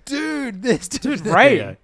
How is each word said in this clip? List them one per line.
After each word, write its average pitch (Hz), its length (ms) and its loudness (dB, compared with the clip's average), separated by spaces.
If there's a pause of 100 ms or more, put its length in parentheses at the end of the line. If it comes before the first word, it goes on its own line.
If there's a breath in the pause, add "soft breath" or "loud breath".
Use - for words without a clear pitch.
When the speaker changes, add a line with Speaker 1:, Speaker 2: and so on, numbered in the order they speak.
Speaker 1:
dude, 277 560 -6
this, 240 260 0
<laughs> - 0 -
dude, 269 320 -4
that." 214 120 -4
Speaker 2:
Right. 220 260 6
Speaker 1:
Yeah. 98 260 -8